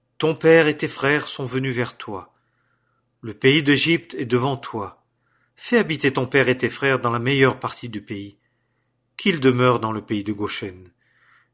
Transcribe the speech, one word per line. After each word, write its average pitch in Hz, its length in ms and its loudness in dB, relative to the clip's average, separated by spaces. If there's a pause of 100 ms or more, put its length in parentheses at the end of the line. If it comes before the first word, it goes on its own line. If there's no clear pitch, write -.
(180)
Ton 156 160 0
père 160 320 6
et 151 100 0
tes 151 120 -6
frères 143 400 -2
sont - 160 -8
venus 131 300 -4
vers 120 220 -4
toi. 95 380 -14 (840)
Le 110 140 -12
pays 143 280 4
d'Égypte 147 520 0
est 139 120 -6
devant 123 300 0
toi. - 480 -10 (520)
Fais - 220 0
habiter 151 340 0
ton 131 140 0
père 131 220 4
et 127 80 2
tes 127 120 -2
frères 135 320 -2
dans 120 100 -2
la 120 80 -2
meilleure 131 420 2
partie - 280 -10
du 107 140 -12
pays, 101 360 -12 (800)
qu'ils 175 240 -2
demeurent 123 400 4
dans 110 120 -4
le 107 100 -6
pays 101 220 -6
de 107 80 -4
Goshen. 98 580 -10 (640)